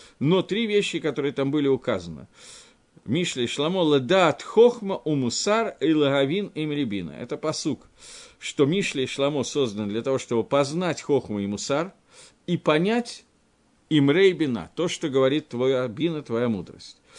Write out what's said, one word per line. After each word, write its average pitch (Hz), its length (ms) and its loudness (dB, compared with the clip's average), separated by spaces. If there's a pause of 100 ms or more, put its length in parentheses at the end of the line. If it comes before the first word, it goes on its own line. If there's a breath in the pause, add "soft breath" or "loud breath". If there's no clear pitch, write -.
(200 loud breath)
но 170 220 2
три 226 240 -2
вещи, 202 340 0
которые 143 340 -2
там 139 180 -2
были 143 160 0
указаны. 90 600 -2 (800 loud breath)
Мишли 139 380 -2
и 113 40 0
Шламо, 156 480 0
«Ледат 156 480 2
хохма 226 640 4
у 151 100 0
мусар 202 640 0
и 156 140 2
лагавин 143 640 2
им 151 180 -4
рибина». 101 380 -4
Это 120 260 -10
пасук, 151 500 -6 (500 loud breath)
что - 280 0
Мишли 156 380 0
и - 20 -2
Шламо 139 380 -2
созданы 107 440 -2
для 107 140 -4
того, 135 160 0
чтобы 117 260 -2
познать 147 580 -2
хохму 120 380 -2
и 101 80 -4
мусар 139 460 -4 (540 loud breath)
и 175 100 0
понять 202 680 0 (680)
им 143 220 4
рейбина, 151 640 2
то, 170 140 -2
что 170 180 -4
говорит 135 400 2
твоя 127 400 0
бина, 151 340 -4
твоя 117 280 -2
мудрость. - 480 -8 (220 loud breath)